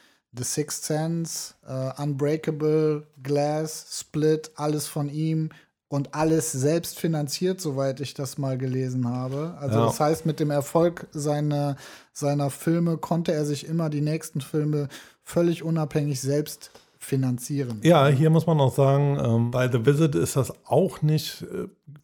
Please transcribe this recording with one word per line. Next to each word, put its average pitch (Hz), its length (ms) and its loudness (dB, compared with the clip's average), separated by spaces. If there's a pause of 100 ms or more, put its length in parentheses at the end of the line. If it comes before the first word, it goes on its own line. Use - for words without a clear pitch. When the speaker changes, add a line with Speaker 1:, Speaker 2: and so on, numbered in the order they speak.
(320)
Speaker 1:
The 123 120 -8
Sixth - 400 -4
Sense, 160 680 -4 (120)
äh, 131 360 -6
Unbreakable, 151 1040 0 (160)
Glass, 147 640 -2 (140)
Split, 156 560 0
alles 151 300 -2
von 143 220 -4
ihm. 156 420 -2 (380)
Und 143 260 -4
alles 160 380 2
selbst 147 480 -2
finanziert, 165 600 -2
soweit 135 380 -2
ich 139 160 -8
das 135 240 -8
mal 135 180 -2
gelesen 127 520 -2
habe. 135 500 -6
Also 131 220 2
Speaker 2:
Ja. 117 60 6
Speaker 1:
das 113 120 0
heißt, 160 260 2
mit 151 140 0
dem 147 140 0
Erfolg 165 580 2
seiner, 147 640 -2 (380)
seiner 143 380 0
Filme 170 460 0
konnte 165 360 -2
er 151 120 0
sich 147 220 -4
immer 160 240 -2
die 147 120 -2
nächsten 156 380 -4
Filme 151 460 -2 (380)
völlig 170 400 0
unabhängig 151 560 -2
selbst 147 500 -4 (260)
finanzieren. 127 840 -2
Speaker 2:
Ja, 160 240 8
hier 147 240 6
muss 160 160 4
man 160 140 4
auch 131 120 4
sagen, 143 480 4
ähm, 120 300 2
bei 127 180 2
The 120 160 2
Visit 147 300 4
ist - 220 0
das 131 160 0 (120)
auch 165 380 0
nicht... 151 400 0
Äh, - 240 -8 (380)